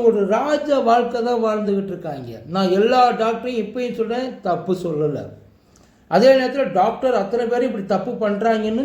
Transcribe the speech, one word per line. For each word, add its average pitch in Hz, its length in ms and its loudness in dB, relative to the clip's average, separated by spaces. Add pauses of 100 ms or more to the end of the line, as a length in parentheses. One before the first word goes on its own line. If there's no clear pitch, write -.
ஒரு 214 240 4
ராஜ 285 420 0 (140)
வாழ்க்கை 233 380 2
தான் 233 220 0
வாழ்ந்துகிட்டு 202 500 -2
இருக்காங்க. 135 460 -10 (100)
நான் 185 260 0
எல்லா 240 260 4 (140)
டாக்டரையும் 226 480 -2
இப்பயும் 233 360 -6
சொல்றேன், 233 300 -4 (120)
தப்பு 175 360 -4
சொல்லல. 151 420 -2 (920)
அதே 220 200 6
நேரத்துல 262 420 2
டாக்டர் 220 480 0
அத்தனை 233 260 -2
பேரும் 240 220 0
இப்படி 208 180 -6
தப்பு 202 300 -2
பண்றாங்கன்னு 220 680 0